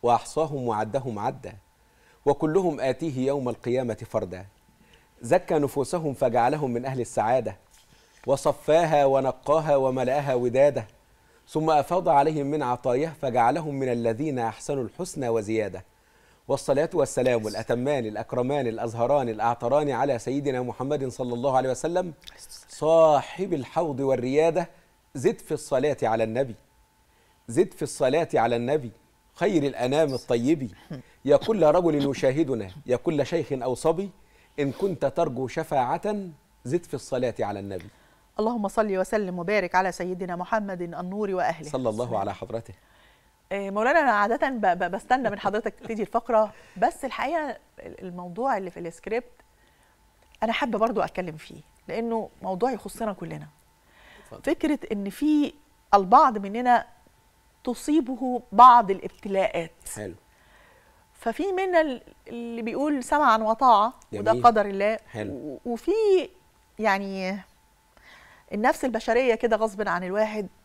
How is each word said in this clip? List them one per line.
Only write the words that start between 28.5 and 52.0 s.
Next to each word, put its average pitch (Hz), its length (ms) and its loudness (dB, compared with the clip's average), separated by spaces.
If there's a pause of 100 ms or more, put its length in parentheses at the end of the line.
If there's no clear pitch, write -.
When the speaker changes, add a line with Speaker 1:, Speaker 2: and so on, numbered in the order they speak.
Speaker 1:
النبي 123 360 -2 (420)
خير 170 300 2
الأنام 135 500 0
الطيب. 123 580 0 (540)
يا 147 120 6
كل 208 260 2
رجل 151 460 4
يشاهدنا، 131 600 0 (140)
يا 123 100 2
كل 147 300 0
شيخ 170 260 -2
أو 127 240 -2
صبي، 170 340 -2 (500)
إن 139 120 0
كنت 165 340 -4
ترجو 131 420 -2
شفاعة 151 680 -2 (500)
زد 165 180 -2
في - 100 -12
الصلاة 127 460 -4
على 104 200 -4
النبي. 98 300 -10 (500)
Speaker 2:
اللهم 214 280 -2
صل 208 300 0
وسلم 185 420 -2
وبارك 185 360 -2
على 185 160 2
سيدنا 180 440 -6
محمد 190 460 -4
النور 180 500 -8
وأهله. 165 380 -4
Speaker 1:
صلى 131 200 -2
الله 113 300 -4
على 101 140 -4
حضرته. 107 400 -10 (800)
Speaker 2:
آه، 196 180 -4
مولانا، 226 300 2
أنا 277 120 4
عادة 208 380 2
ب-، 208 300 0
ب-، 175 120 -2
بستنى 240 380 0
من 202 100 -8
حضرتك 208 360 -4
تبتدي 220 260 -8
الفقرة، 214 520 0 (240)
بس 214 280 -2
الحقيقة 285 440 -4
ال-، - 540 -16
الموضوع 180 540 -4
اللي 190 140 -6
في - 80 -16
السكريبت 190 520 -8 (1120)
أنا 220 100 0
حابة 240 260 -2
برضو 226 220 0
أتكلم 180 360 -6
فيه، - 240 -18 (260)
لأنه 226 420 -6 (120)